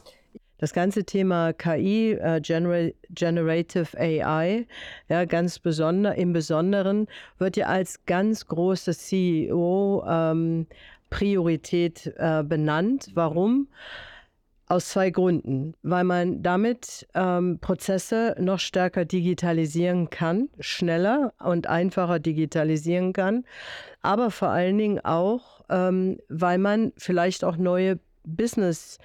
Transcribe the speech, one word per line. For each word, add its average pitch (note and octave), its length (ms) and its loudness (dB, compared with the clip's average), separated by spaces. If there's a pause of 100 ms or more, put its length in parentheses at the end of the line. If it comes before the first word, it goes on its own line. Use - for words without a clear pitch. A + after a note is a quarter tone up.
(580)
Das - 160 -4
ganze F#3+ 300 0
Thema F3 500 2
K E3 220 -2
I, A3 360 2
äh, D#3+ 300 0
Genera-, E3+ 500 0 (160)
Generative E3+ 880 0
A D#3+ 460 0
I, A3 220 -2 (420)
ja, E3+ 160 2
ganz E3+ 340 -2
besonder-, E3+ 580 0
im F3 180 0
Besonderen F#3+ 720 0 (320)
wird F#3 180 -2
ja - 120 0
als - 360 -2
ganz G3+ 420 0
große F3 460 -2
C F3+ 540 0
E - 60 -2
O, F#3+ 540 0
ähm, E3 600 0 (420)
Priorität, F3 1080 0
äh, D#3+ 260 0
benannt. D#3+ 680 0
Warum? F#3 540 2 (1000)
Aus F3 240 0
zwei F#3+ 180 2
Gründen. D#3+ 640 0 (100)
Weil F3+ 220 2
man F3+ 380 0
damit, G3 720 -2
ähm, F3+ 440 0
Prozesse G3+ 800 -2
noch F#3 220 0
stärker F3+ 460 0
digitalisieren E3+ 1040 0
kann, F3+ 480 0
schneller F#3 720 0 (100)
und E3+ 260 0
einfacher F3 500 0
digitalisieren D#3+ 960 0
kann, G3+ 320 0 (560)
aber A3 280 2
vor F3+ 200 -2
allen F3+ 260 2
Dingen G#3 300 2
auch, F#3 640 -2
ähm, F#3 480 0 (100)
weil F3 300 0
man G#3 400 2
vielleicht F3+ 460 0
auch F3 120 0
neue F3+ 420 2 (240)
Business- F3+ 800 -2